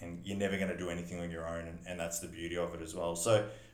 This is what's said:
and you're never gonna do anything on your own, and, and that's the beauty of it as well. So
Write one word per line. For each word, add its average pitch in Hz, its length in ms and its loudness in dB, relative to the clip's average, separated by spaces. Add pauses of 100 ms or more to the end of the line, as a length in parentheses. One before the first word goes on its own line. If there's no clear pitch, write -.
and 85 240 -8
you're 98 120 -2
never 98 200 4
gonna 92 200 2
do 87 120 -2
anything 87 300 -4
on 85 100 -2
your 82 180 -4
own, 82 200 -4
and, 82 180 -8
and 90 140 -4
that's 85 200 -2
the 90 80 -6
beauty 82 300 -4
of 85 160 2
it 82 80 -6
as 82 140 -8
well. 85 200 0
So 107 320 8 (260)